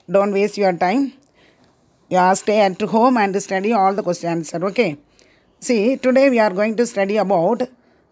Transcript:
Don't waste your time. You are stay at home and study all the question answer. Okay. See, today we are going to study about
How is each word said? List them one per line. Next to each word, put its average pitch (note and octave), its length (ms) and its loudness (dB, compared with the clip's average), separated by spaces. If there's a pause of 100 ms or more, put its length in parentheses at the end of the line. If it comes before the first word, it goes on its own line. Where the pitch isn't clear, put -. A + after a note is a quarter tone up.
(100)
Don't G3 220 2
waste G3+ 260 -2
your G3 140 2
time. G#3+ 400 0 (960)
You F3+ 100 0
are F#3 160 4
stay G#3+ 280 0
at F#3+ 180 0
home A3+ 360 2
and G3 240 -2
study F#3+ 320 -4
all G3 220 2
the - 80 -6
question E3+ 280 -4
answer. E3 420 -6
Okay. F#3+ 240 -2 (640)
See, A#3+ 380 0
today C4 320 2
we A#3 100 2
are G#3+ 100 2
going G#3 280 -2
to A#3+ 60 2
study G3+ 320 -2
about G3 520 0 (440)